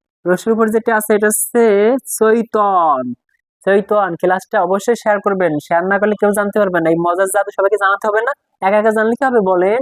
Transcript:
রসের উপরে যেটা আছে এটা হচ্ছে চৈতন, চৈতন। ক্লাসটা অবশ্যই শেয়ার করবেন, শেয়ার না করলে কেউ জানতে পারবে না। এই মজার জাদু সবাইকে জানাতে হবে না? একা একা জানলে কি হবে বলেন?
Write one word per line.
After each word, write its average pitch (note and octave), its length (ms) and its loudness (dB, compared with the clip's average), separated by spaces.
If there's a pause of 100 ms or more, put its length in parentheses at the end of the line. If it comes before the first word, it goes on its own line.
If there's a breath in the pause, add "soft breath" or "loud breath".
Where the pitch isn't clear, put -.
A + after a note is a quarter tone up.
(240)
রসের F3+ 280 0
উপরে A3 180 0
যেটা A3+ 240 0
আছে G#3+ 200 -2
এটা G#3 140 2
হচ্ছে A#3 360 0 (480)
চৈতন, G3+ 920 0 (600)
চৈতন। G3+ 540 0
ক্লাসটা F#3 440 -2
অবশ্যই G3 380 -2
শেয়ার G#3 220 0
করবেন, F#3 380 0
শেয়ার E3+ 260 -2
না G3 140 0
করলে G#3 180 0
কেউ G#3 160 0
জানতে G3+ 260 -4
পারবে F#3+ 220 0
না। D#3+ 100 0
এই E3 100 2
মজার F3 300 0
জাদু G3 220 -2
সবাইকে G3 260 0
জানাতে G3 280 -2
হবে G#3+ 160 0
না? B3+ 100 -2 (300)
একা G#3+ 160 2
একা G#3+ 140 2
জানলে A3 240 0
কি C#4 80 -4
হবে B3 180 0
বলেন? F#3 400 0